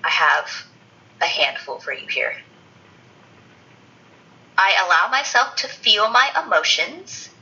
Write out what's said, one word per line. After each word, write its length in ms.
I 60
have 560
a 60
handful 520
for 140
you 160
here. 340
I 160
allow 240
myself 480
to 120
feel 400
my 220
emotions. 880